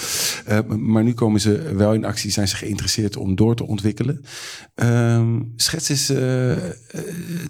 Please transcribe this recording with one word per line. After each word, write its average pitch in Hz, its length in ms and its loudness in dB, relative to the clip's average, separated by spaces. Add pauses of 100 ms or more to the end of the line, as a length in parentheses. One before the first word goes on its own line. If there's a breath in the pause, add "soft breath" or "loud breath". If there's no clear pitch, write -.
(460 loud breath)
eh, 107 220 2
m-, 110 240 0
maar 110 120 4
nu 120 100 2
komen 110 280 2
ze 104 340 0
wel 104 180 4
in 110 120 0
actie, 104 260 -4
zijn 101 160 0
ze - 80 -2
geïnteresseerd 101 640 -2
om 95 180 -2
door 113 200 4
te 117 120 -4
ontwikkelen. 107 540 -2 (540 loud breath)
Ehm, 117 680 2 (140)
schets - 340 -2
eens, 139 200 0
eh, 127 420 2 (180)
eh, 160 40 -8 (760)